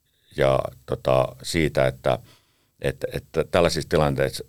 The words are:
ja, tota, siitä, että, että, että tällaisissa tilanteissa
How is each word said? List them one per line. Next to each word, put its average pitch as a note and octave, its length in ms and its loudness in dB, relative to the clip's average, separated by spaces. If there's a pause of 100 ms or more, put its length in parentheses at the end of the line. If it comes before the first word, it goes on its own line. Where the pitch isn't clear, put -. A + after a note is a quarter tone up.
(380)
ja, C2+ 220 2 (260)
tota, - 580 0
siitä, C#2 440 0
että, B1+ 320 -2 (600)
että, - 320 -6
että D2+ 300 -4
tällaisissa E2 460 0
tilanteissa C#2 600 0